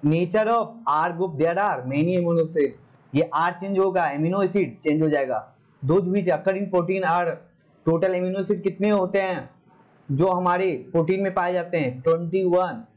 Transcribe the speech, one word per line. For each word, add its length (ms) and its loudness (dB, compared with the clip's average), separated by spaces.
Nature 480 2
of 200 0
R 220 0
group, 280 -4
there 200 0
are 280 -2
many 300 0
amino 280 2
acid। 260 0
ये 220 2
आर 180 0
चेंज 260 -4
होगा, 300 2
एमिनो 340 0
एसिड 360 0
चेंज 220 2
हो 80 4
जाएगा। 320 0
Those 260 2
which 220 0
occur 260 0
in 140 -4
protein 380 0
are 280 0
total 300 2
amino 260 -2
acid 220 -2
कितने 280 0
होते 300 2
हैं 280 -4
जो 200 2
हमारे 420 0
प्रोटीन 300 2
में 120 -2
पाए 200 0
जाते 240 -2
हैं? 240 -2
ट्वेंटी 440 0
वन। 380 0